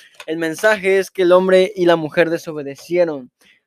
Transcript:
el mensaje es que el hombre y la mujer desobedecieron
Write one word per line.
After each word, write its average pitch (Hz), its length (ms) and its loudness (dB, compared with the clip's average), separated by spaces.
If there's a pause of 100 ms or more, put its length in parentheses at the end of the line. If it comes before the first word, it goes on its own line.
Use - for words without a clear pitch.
(280)
el 165 100 -6
mensaje 190 640 0
es 185 100 -4
que 190 140 -4
el 175 80 2
hombre 185 440 4
y 180 100 -2
la 170 100 4
mujer 165 340 -2
desobedecieron 151 1000 -6 (360)